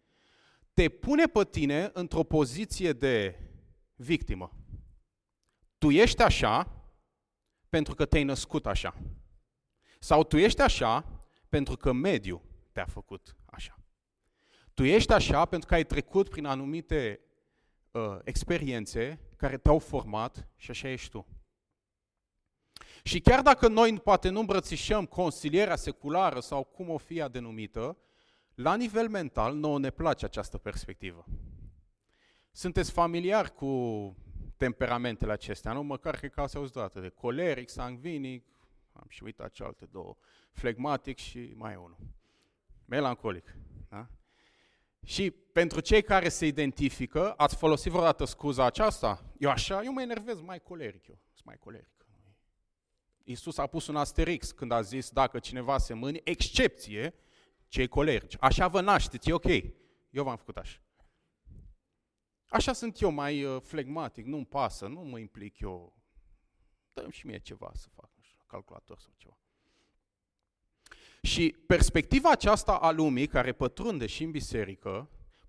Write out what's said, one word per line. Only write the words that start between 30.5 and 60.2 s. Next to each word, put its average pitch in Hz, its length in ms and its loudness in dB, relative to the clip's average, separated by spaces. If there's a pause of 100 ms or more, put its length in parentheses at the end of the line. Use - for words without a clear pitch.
perspectivă. 95 680 -12 (1300)
Sunteți 180 400 -4
familiari 175 600 0
cu 117 600 -4 (420)
temperamentele 120 760 -2
acestea, 107 420 -6
nu? 143 100 -6
Măcar 143 320 -8
cred 139 160 -12
că - 100 -8
ați 143 140 -6
auzit 139 200 -10
o 131 40 -8
dată 101 200 -8
de 92 100 -10
coleric, 127 600 -4
sangvinic, 131 760 -10 (480)
am - 140 -20
și - 160 -20
uitat - 280 -14
ce - 120 -16
alte - 220 -14
două, - 300 -16 (360)
flegmatic 131 640 -4
și - 380 -16
mai 107 180 -12
e - 20 -14
unul. 87 220 -20 (880)
Melancolic, 120 720 -4 (320)
da? 107 180 -16 (960)
Și 185 280 -4
pentru - 480 -2
cei 214 220 4
care 190 280 2
se - 160 -2
identifică, 143 920 0
ați 147 180 2
folosit 160 360 2
vreodată 165 340 2
scuza 131 400 0
aceasta? 120 600 0 (120)
„Eu 143 120 0
așa, 190 340 -2
eu 262 100 -6
mă 262 80 -6
enervez, 226 400 -8
mai 175 180 -14
coleric 127 480 -12
eu, 98 120 -20 (120)
sunt - 140 -20
mai 110 120 -20
coleric.” - 300 -20 (1400)
Iisus - 340 -12
a 147 100 -2
pus 160 200 -8
un 147 80 -4
asterix 151 560 -2
când 120 200 -8
a 117 100 2
zis, 117 280 -8
„Dacă 127 300 0
cineva 127 380 -2
se 127 160 -4
mânie, 131 300 -6
excepție, - 880 -2 (540)
cei 127 200 -2
colerici. 139 520 0
Așa - 280 6
vă 180 140 2
nașteți, 180 480 2
e 160 40 2
ok. 170 120 0 (640)
Eu 139 140 -6